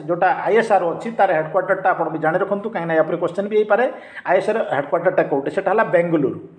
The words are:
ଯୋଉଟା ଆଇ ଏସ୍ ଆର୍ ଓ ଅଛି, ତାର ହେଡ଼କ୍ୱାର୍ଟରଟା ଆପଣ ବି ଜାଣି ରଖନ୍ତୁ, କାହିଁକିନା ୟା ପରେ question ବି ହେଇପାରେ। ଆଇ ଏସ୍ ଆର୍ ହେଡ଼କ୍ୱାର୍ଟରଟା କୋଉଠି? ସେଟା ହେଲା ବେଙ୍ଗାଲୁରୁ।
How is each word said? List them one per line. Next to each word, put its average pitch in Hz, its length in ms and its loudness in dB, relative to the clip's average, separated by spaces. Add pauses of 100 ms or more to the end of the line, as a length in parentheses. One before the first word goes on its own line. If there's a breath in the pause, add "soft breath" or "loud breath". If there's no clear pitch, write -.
ଯୋଉଟା 175 220 0
ଆଇ 175 280 0
ଏସ୍ 220 160 2
ଆର୍ 185 120 4
ଓ 165 100 -2
ଅଛି, 226 180 -8
ତାର 202 200 2
ହେଡ଼କ୍ୱାର୍ଟରଟା 180 580 0
ଆପଣ 165 200 0
ବି 156 100 -6
ଜାଣି 160 200 0
ରଖନ୍ତୁ, 202 300 -2
କାହିଁକିନା 165 300 0
ୟା 156 40 4
ପରେ 165 140 -2
question 175 300 -4
ବି 214 80 -2
ହେଇପାରେ। 214 360 2 (340 loud breath)
ଆଇ 175 120 4
ଏସ୍ 202 120 0
ଆର୍ 214 260 -2
ହେଡ଼କ୍ୱାର୍ଟରଟା 170 480 0
କୋଉଠି? 143 280 -2
ସେଟା 180 200 0
ହେଲା 220 120 4
ବେଙ୍ଗାଲୁରୁ। 165 560 0 (200)